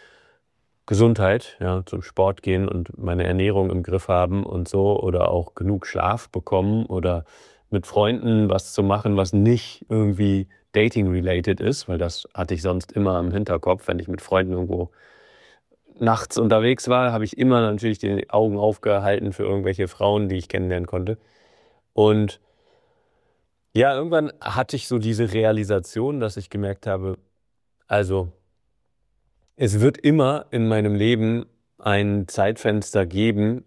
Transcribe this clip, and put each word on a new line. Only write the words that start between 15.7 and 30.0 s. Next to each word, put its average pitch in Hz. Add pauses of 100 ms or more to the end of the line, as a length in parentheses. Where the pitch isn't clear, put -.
nachts 113
unterwegs 113
war, 123
hab 110
ich 107
immer 127
natürlich 107
die 98
Augen 104
aufgehalten 101
für 101
irgendwelche 98
Frauen, 104
die 92
ich 90
kennenlernen 90
konnte. 92 (760)
Und 107 (1300)
ja, 135
irgendwann 156 (100)
hatte -
ich 127
so 123
diese 110
Realisation, 110
dass 110
ich 101
gemerkt 101
habe, 95 (720)
also, 95 (1300)
es 107
wird 131
immer 147